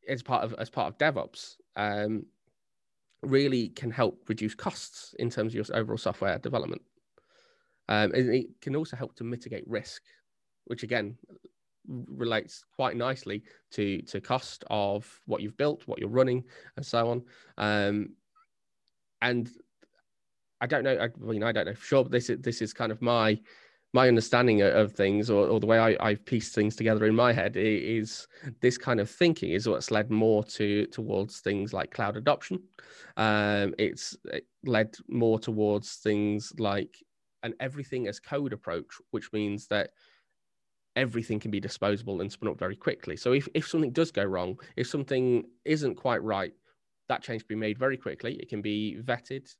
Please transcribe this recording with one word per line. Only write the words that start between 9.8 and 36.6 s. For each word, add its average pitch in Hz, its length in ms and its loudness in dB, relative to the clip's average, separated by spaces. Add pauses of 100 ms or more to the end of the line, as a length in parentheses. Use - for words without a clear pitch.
which 120 180 -8
again 110 320 -2 (720)
relates 123 760 -6 (120)
quite 120 200 0
nicely 117 460 -4 (300)
to, 98 300 -2
to - 180 -8
cost - 500 -4
of 104 560 -2
what - 160 -4
you've 104 140 -10
built, 147 300 0
what 113 120 -6
you're - 100 -4
running, 127 360 2 (320)
and 139 100 -10
so 117 220 2
on. 120 160 -2 (340)
Um, 104 520 2 (1080)
and 120 300 0 (1120)
I 120 60 -2
don't 131 180 0
know, 131 120 2
I, 117 220 0
well, 110 160 -4
you 104 60 -2
know, 107 60 0
I 117 60 2
don't 101 140 0
know 101 80 -6
for - 100 -18
sure, 135 200 4
but - 80 -6
this 123 180 2
is, 117 100 0
this 120 220 -4
is 110 100 -4
kind 113 180 -4
of 107 120 -6
my, 113 360 4 (540)
my 127 160 8
understanding 117 540 6
of, 98 120 6
of 104 200 4
things, 101 340 2
or, 101 180 6
or 107 140 4
the 101 60 0
way 113 120 6
I, 113 220 6
I've 104 240 0
pieced - 300 -2
things 107 200 2
together 110 300 2
in 110 100 6
my 120 200 6
head, 101 240 -2
i-, - 20 0
is 107 680 0 (320)
this 123 180 4
kind 120 200 0
of 104 120 -2
thinking 165 400 2
is 104 180 0
what's 92 220 0
led 107 200 0
more 110 340 4
to, 104 420 0
towards 104 540 -4
things 101 340 -2
like 90 160 -4
cloud 104 260 -4
adoption. 143 460 -2 (560)
Um, 104 600 2
it's, - 460 -2
it - 220 -8 (180)
led 110 320 2 (100)
more 113 320 2
towards 107 580 0
things 104 600 0
like 101 380 -2 (460)